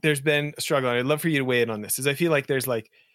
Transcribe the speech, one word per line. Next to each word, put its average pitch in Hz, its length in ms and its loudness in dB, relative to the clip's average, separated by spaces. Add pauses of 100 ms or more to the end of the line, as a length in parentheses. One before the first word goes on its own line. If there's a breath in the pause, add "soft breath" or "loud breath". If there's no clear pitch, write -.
there's 151 180 2
been 147 360 0
a - 40 -8
struggle, 131 300 0
and 120 100 2
I'd 127 60 0
love 147 140 2
for 170 80 -2
you 151 100 2
to 135 60 0
weigh 123 180 2
in 113 80 0
on 107 100 -4
this, 101 180 -6
is 135 80 -2
I 139 80 0
feel 170 160 0
like 143 160 0
there's, 131 220 -2
like, 113 220 -4 (240 soft breath)